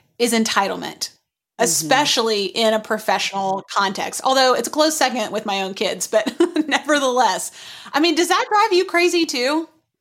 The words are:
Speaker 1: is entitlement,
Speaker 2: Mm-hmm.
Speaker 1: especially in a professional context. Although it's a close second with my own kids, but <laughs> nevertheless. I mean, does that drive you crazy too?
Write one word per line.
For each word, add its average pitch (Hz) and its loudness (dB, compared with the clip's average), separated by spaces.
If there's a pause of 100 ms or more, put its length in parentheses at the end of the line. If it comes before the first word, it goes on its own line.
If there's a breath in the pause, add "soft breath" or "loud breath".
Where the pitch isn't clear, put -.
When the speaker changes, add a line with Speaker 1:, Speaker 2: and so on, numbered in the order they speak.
(180 loud breath)
Speaker 1:
is 233 0
entitlement, 190 -2 (480)
Speaker 2:
Mm-hmm. 226 2
Speaker 1:
especially 220 2
in 220 0
a 220 0
professional 196 -2 (100)
context. 196 -2
Although 262 4
it's - -2
a - -12
close 311 2
second 233 -2
with 214 -6
my 196 -2
own 190 -6
kids, 185 -4
but 220 0 (180)
<laughs> 311 -2
nevertheless. 254 0 (420 loud breath)
I 285 2
mean, 330 2
does 320 2
that 392 2
drive 415 2
you 359 4
crazy 349 2
too? 294 -2 (320)